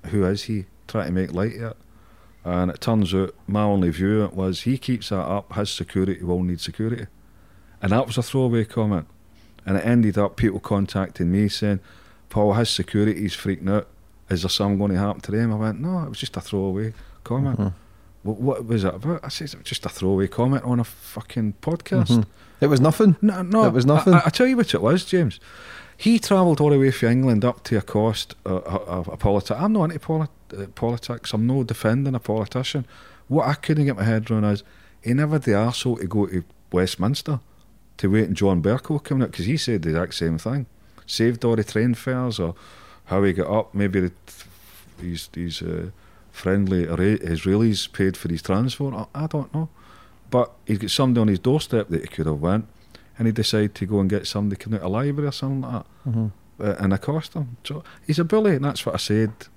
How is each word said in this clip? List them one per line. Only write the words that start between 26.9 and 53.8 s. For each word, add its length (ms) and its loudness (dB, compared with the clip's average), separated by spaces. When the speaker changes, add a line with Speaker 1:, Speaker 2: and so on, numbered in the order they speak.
Speaker 1:
from 180 2
England 360 4
up 200 0
to 120 0
a 40 2
cost, 540 0
uh, 200 -2
a, 100 -6
a, 260 -4
a 160 -8
politi-, 400 2
I'm 160 0
not 120 2
into 140 -6
polit-, 300 -4
uh, 80 -8
politics. 580 -4
I'm 120 0
no 180 0
defending 520 0
a 40 -2
politician. 640 -4
What 200 2
I 60 2
couldn't 320 0
get 120 0
my 60 -2
head 280 0
around 140 2
is 180 0
he 120 0
never 200 2
had 100 0
the 80 2
arsehole 480 0
to 80 -6
go 180 2
to 180 -4
Westminster 680 0
to 120 0
wait 200 4
on 40 0
John 280 2
Bercow 420 0
coming 200 0
out, 100 -4
'cause 120 -6
he 100 0
said 280 -2
the 60 -2
exact 260 -2
same 240 -2
thing. 260 -4
Saved 400 0
all 100 2
the 80 0
train 300 0
fares 460 -4
or 160 -2
how 180 0
he 100 4
got 140 -2
up. 280 -2
Maybe 240 0
the, 120 0
his, 340 -10
his, 280 -8
uh, 280 -6
friendly 560 2
Ara-, 320 2
Israelis 720 0
paid 260 0
for 120 -6
his 120 -2
transport. 520 -2
I, 100 -6
I 40 -4
don't 260 -6
know. 160 -4
But 200 2
he's 140 -2
got 100 -6
somebody 320 4
on 60 4
his 120 4
doorstep 500 0
that 120 -2
he 60 -12
could 180 -4
have 160 -2
went, 240 0
and 80 2
he 40 2
decided 440 0
to 100 -4